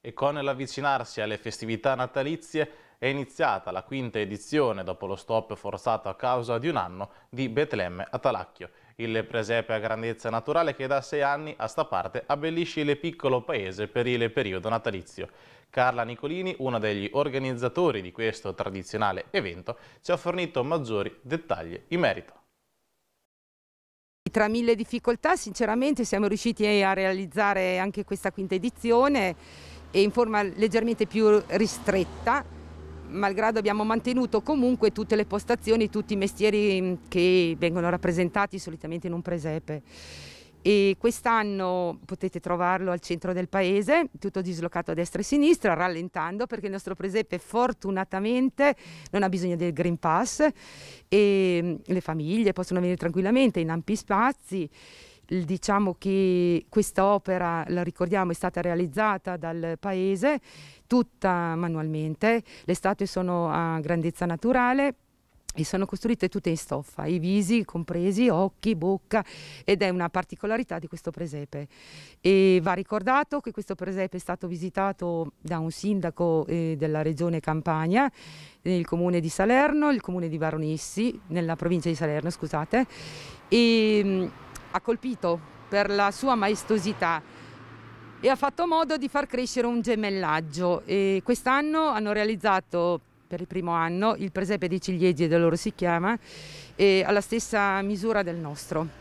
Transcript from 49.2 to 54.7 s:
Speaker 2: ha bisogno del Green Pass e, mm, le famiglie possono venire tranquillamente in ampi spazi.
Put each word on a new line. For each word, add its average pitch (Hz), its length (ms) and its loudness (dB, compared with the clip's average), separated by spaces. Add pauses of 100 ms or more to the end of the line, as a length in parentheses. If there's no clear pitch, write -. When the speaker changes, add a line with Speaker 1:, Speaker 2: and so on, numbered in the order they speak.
Speaker 2:
ha 190 60 2
bisogno 180 260 0
del 170 180 0
Green 147 240 0
Pass 185 500 2 (600)
e, 190 560 4
mm, 175 120 0 (100)
le 185 160 0
famiglie 175 520 0
possono 185 280 -2
venire 180 180 0
tranquillamente 190 600 2
in 160 100 0
ampi 170 240 -2
spazi. 196 760 0 (600)